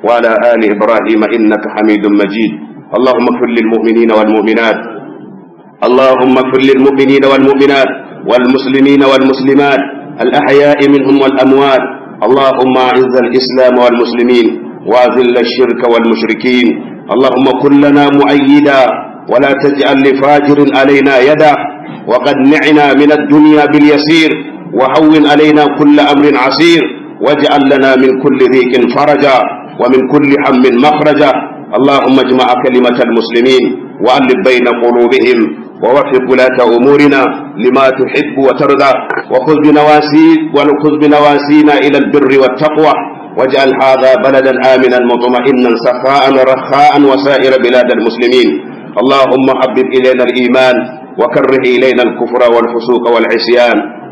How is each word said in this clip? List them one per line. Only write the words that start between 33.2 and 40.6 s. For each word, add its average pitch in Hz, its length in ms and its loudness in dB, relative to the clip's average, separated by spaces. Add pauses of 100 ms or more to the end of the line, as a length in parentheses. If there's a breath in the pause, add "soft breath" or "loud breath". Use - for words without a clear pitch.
وألف 127 320 0 (120)
بين 120 180 0 (160)
قلوبهم، 120 560 2 (440)
ووفق 127 480 0
ولاة 127 260 0 (200)
أمورنا 143 440 2 (440)
لما 131 200 2 (140)
تحب 139 380 -4
وترضى، 139 540 0 (400)
وخذ 131 240 0 (100)
بنواسي-، 151 720 2 (160)
وخذ 147 380 0 (100)